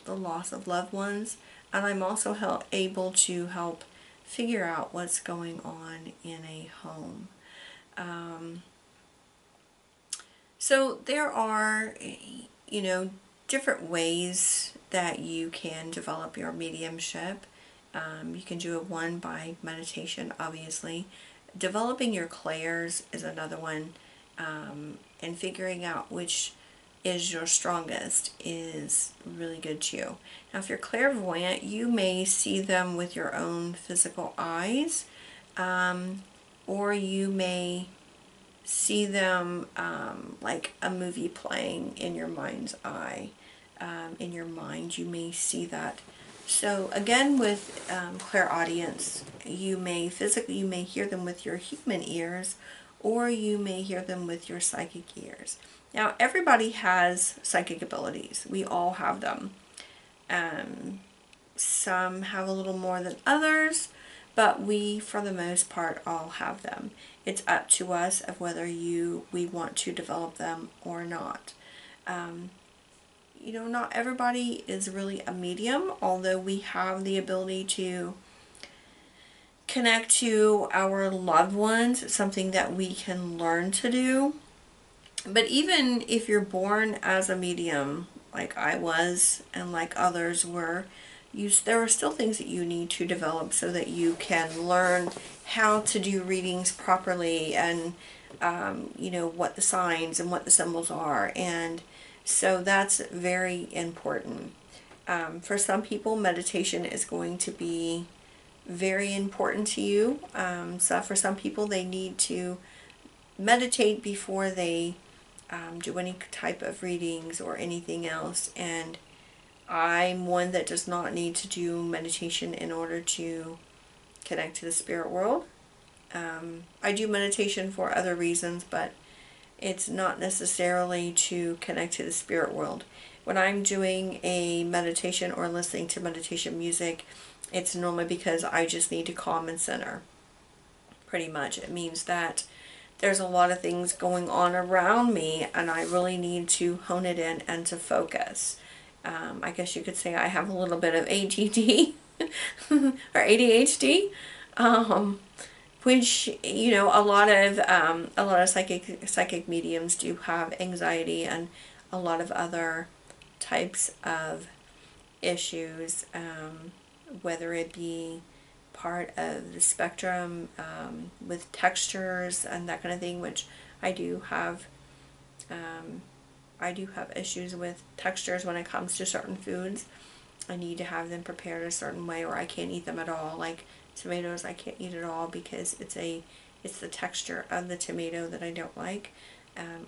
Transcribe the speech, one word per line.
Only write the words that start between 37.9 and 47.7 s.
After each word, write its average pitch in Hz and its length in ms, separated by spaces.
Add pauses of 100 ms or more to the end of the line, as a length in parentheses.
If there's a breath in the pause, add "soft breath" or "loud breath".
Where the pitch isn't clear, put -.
see - 420
them, 185 720
um, - 640
like - 300 (100)
a - 80
movie 180 380
playing - 720
in - 180
your 165 140
mind's - 440 (120)
eye. - 460 (500 loud breath)
Um, 170 360
in 175 140
your 170 140
mind, 165 520
you 170 60
may 170 300
see - 320
that. 156 340 (460 loud breath)
So 196 480
again, 254 440
with, 208 540